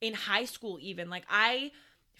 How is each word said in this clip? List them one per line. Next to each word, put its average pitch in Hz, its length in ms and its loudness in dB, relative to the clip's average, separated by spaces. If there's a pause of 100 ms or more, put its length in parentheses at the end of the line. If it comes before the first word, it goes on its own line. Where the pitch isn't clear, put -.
in 220 120 -2
high 208 320 0
school 214 360 -8
even. 175 280 -8
Like, 175 200 -8
I, 247 420 4 (480)